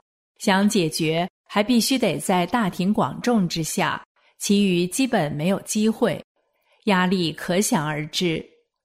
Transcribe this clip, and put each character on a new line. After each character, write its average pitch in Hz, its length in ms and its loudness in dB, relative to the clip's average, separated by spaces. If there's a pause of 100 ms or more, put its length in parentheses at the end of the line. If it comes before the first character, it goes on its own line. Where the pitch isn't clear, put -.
(380)
想 202 300 2
解 180 200 2
决， 160 400 -2 (200)
还 208 160 0
必 233 160 4
须 262 180 2
得 190 180 0
在 180 300 0
大 214 240 0
庭 185 240 0
广 156 260 -2
众 214 280 2
之 165 120 -6
下， 156 400 -4 (380)
其 202 260 2
余 180 220 2
基 269 180 -2
本 175 280 0
没 151 160 -2
有 196 140 0
机 214 260 0
会， 214 360 0 (600)
压 185 220 2
力 180 260 0
可 180 280 -2
想 202 240 0
而 151 220 -6
知。 165 340 -2 (440)